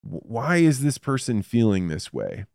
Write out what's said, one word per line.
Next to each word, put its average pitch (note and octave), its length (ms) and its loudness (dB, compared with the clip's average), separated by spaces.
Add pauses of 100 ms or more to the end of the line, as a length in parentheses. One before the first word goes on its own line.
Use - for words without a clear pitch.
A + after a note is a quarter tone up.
W-, - 200 -12
why C3+ 340 -2
is D#3 240 4
this C#3+ 160 0
person B2+ 440 -2
feeling G#2 460 2
this - 260 -6
way? F#2+ 420 -6